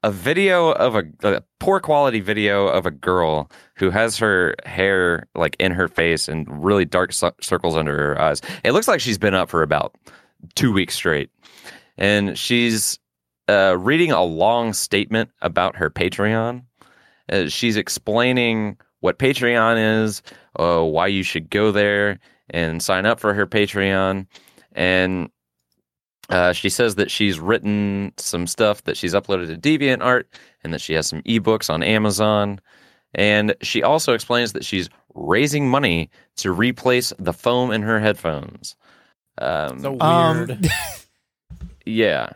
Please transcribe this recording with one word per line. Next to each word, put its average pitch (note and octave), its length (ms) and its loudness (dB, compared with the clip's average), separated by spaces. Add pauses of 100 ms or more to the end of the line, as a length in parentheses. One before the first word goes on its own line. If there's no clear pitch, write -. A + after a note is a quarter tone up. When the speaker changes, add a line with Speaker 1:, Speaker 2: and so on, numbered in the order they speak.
Speaker 1:
a A2 80 2
video E3 600 2
of A2+ 220 2
a, G2 80 0 (200)
a G2 180 2 (180)
poor F#3+ 200 2
quality C#3+ 400 2
video G2+ 480 0
of E2+ 180 0
a E2+ 60 -2
girl D#2 580 0 (260)
who F#2+ 140 0
has A2 280 0
her F#2+ 380 2 (100)
hair, F#2 720 0
like, E2 240 0
in F#2 120 2
her F2+ 160 0
face E2 400 0
and D#2 180 -6 (180)
really G2 220 4
dark F2+ 280 -2
cir-, - 280 -2
circles F2 340 -2
under D2+ 220 0
her D2 240 0
eyes. D2+ 200 2 (220)
It A#2+ 100 2
looks G#3+ 140 2
like F3+ 140 2
she's A2 160 -2
been G2+ 160 0
up F#2 160 0
for D#2+ 140 2
about D2 320 0 (600)
two B2+ 160 2
weeks F#2+ 240 0
straight. D2+ 360 -2 (680)
And G2+ 400 0
she's, A#2 600 0 (500)
uh, G2 300 4
reading D3+ 320 2
a F2 120 4
long G#2 500 0
statement G#2 580 -2 (100)
about F2 360 -2
her D#2+ 120 -2
Patreon. A2+ 720 -2 (680)
Uh, F#2 160 0
she's A2 280 0
explaining A2+ 1000 -2 (220)
what - 180 0
Patreon A#2 840 2
is, G#2+ 180 -4 (380)
uh, E2+ 240 2
why D#2+ 240 0
you G2 160 -2
should D#2+ 260 -6
go G#2+ 220 2
there G2+ 480 0 (320)
and E2 320 -2
sign F#2+ 240 0
up A2+ 120 0
for G#2 140 -2
her G2+ 140 0
Patreon. G2 800 0 (460)
And, F#2 580 0 (1000)
uh, F2+ 220 4
she F2 180 -2
says A2 260 0
that G2+ 140 0
she's G2 300 0
written G2+ 800 -2
some F2 300 -6
stuff G#2 360 0
that - 140 -4
she's F2 160 -4
uploaded F#2+ 340 -2
to D#2+ 100 -8
DeviantArt B2+ 680 0 (400)
and D#2+ 100 -6
that - 80 -6
she D#2 120 -6
has D#2 140 -2
some D#2+ 140 -8
ebooks A2 520 0
on D#2+ 100 -2
Amazon. G#2 760 0 (560)
And G#2 460 2
she - 200 -2
also C#3+ 320 2
explains A#2+ 400 -2
that - 120 -8
she's F2+ 240 -4 (260)
raising C3+ 540 0
money G#2 400 0 (280)
to F#2+ 140 -2
replace B2 640 0
the F2 160 -4
foam B2 380 0
in G#2+ 100 -2
her A2 200 0
headphones. E2 720 -4 (640)
Um, C#2 420 -4
Speaker 2:
So C3+ 220 -6
Speaker 3:
Um, E3 460 2
Speaker 2:
weird. C#3+ 200 -2 (1160)
Speaker 1:
yeah. F#2 500 0